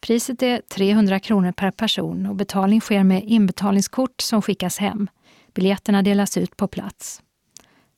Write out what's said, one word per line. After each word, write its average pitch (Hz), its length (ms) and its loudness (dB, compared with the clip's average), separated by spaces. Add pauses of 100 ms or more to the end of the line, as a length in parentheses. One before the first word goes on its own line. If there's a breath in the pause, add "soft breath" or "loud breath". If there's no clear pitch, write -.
Priset 240 420 -2
är 247 180 0
trehundra 196 580 2
kronor 190 320 0
per 190 200 -2
person 180 540 -4
och 202 100 -6
betalning 196 460 2
sker 202 220 2
med 190 200 4
inbetalningskort 208 960 0
som 214 200 0
skickas 185 360 -4
hem. 202 320 -4 (440 soft breath)
Biljetterna 196 480 0
delas 202 360 2
ut 175 200 -4
på 196 100 -2
plats. - 540 -12 (760 soft breath)